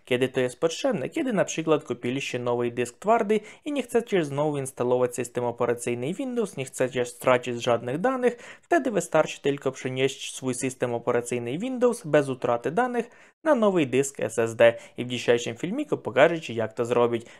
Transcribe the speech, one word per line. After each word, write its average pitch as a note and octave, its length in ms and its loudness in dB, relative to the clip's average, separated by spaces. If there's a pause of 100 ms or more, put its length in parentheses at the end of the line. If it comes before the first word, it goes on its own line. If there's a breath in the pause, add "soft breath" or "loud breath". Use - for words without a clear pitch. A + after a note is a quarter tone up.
kiedy B2+ 240 2
to C3 100 -2
jest B2 200 -2
potrzebne, E3 500 -2
kiedy C4+ 240 -4
na E3 120 2
przykład D#3+ 380 0
kupiliście B2 560 -4
nowy A#2+ 320 0
dysk A#2+ 280 -4
twardy G#3+ 400 2 (260 loud breath)
i D4 60 -6
nie C#4+ 120 -2
chcecie G3+ 420 0
znowu C#3+ 320 -2
instalować B2 580 0
system B2 280 -4
operacyjny A#2+ 680 -2
Windows, A#3+ 440 -6
nie C3 80 -6
chcecie B2+ 400 -2
stracić B2 580 0
żadnych B2 340 0
danych, B3 640 -2
wtedy C4+ 300 0
wystarczy - 500 0
tylko C#3 300 -2
przenieść C3 640 -4
swój B2+ 200 -4
system B2+ 380 -4
operacyjny A#2+ 640 -2
Windows A#3+ 500 -2
bez C#3+ 220 4
utraty B2 420 0
danych A#3+ 380 0 (340 soft breath)
na D#4 120 4
nowy F#3+ 300 4
dysk B2+ 340 0
S A#2 200 -4
S A2+ 160 0
D A#2 180 8 (240 loud breath)
i B2 80 -4
w - 20 -10
dzisiejszym A#2+ 500 0
filmiku F#3+ 400 -4
pokażę D#3 440 4
Ci, A#2 140 -8
jak A2 180 -2
to A#2+ 120 -2
zrobić. A#2+ 400 2 (140 loud breath)